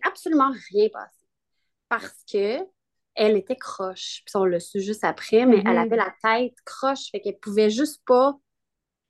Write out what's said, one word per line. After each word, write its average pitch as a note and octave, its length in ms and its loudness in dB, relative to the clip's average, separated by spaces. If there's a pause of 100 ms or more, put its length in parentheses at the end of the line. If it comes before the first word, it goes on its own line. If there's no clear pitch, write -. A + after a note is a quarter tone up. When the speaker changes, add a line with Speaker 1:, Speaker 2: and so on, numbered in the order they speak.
Speaker 1:
absolument C#4+ 440 0 (200)
rien G#3 220 2
passé - 220 -16 (760)
parce A3+ 340 -6 (100)
que G#3 260 -2 (560)
elle G#3+ 220 2
était A3+ 200 -6
croche. - 680 -12
Puis - 100 -8
on F#3+ 80 2
l'a F3 160 0
su G3 200 -8
juste G#3 240 -6
après, A3 420 0
mais A3+ 120 8
Speaker 2:
Mhm. G3 80 0
Speaker 1:
elle - 120 2
avait A3+ 180 0
la F#3+ 160 -2 (100)
tête A#3 320 0 (100)
croche, - 460 -6
fait G3+ 100 -8
qu'elle G3+ 180 -8
pouvait G#3+ 320 2
juste C#4+ 360 -2
pas. C4 280 4 (760)